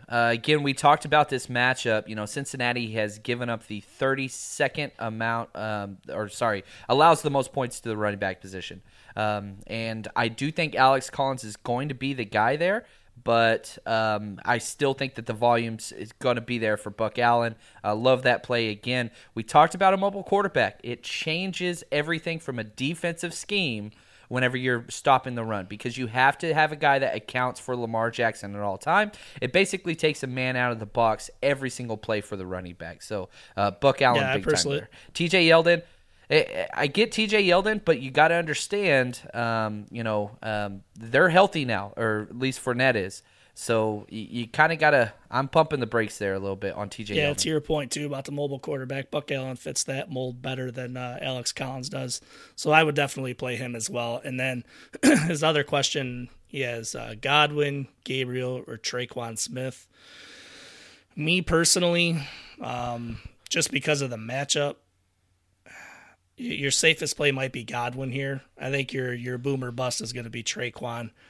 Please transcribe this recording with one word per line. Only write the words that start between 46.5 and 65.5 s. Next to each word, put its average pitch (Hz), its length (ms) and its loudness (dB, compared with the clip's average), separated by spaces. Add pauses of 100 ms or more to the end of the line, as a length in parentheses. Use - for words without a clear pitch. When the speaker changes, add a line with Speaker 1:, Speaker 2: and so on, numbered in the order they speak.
Speaker 1:
bit 98 180 -6
on 101 140 -6
T 110 160 -12
J 104 100 -4
Speaker 2:
Yeah, 147 160 2
Speaker 1:
Yeldon. 143 60 -4
Speaker 2:
to - 120 0
your 156 120 0
point, 147 280 -2
too, 147 160 -6
about 139 200 -6
the 143 80 -10
mobile 143 260 -4
quarterback, 135 500 -6
Buck 147 220 -4
Allen 131 240 -6
fits 143 300 -6
that 139 260 -8
mold 127 300 -6
better 127 300 -6
than, 123 260 -10
uh, 127 240 -8
Alex 127 320 -6
Collins 131 340 -8
does. 135 320 -6 (380)
So 151 140 0
I 156 120 8
would 147 120 0
definitely 135 380 -4
play 123 220 -6
him 123 180 -8
as 110 160 -6
well. 117 340 -4
And 131 140 -6
then 127 280 -4 (180)
<clears throat> - 180 -14
his 170 400 6
other 156 220 4
question, 127 680 -2 (180)
he 139 140 -8
has, 117 340 -6
uh, 113 240 -10
Godwin, 143 680 2 (160)
Gabriel, 127 640 -4
or 117 100 -12
Traquan 120 600 -6
Smith. 131 480 -8 (1300)
Me 165 260 0
personally, 170 800 4 (420)
um, 120 580 -6 (280)
just - 240 -2
because 151 300 0
of 135 80 -4
the 120 80 -8
matchup, 139 580 -2 (880)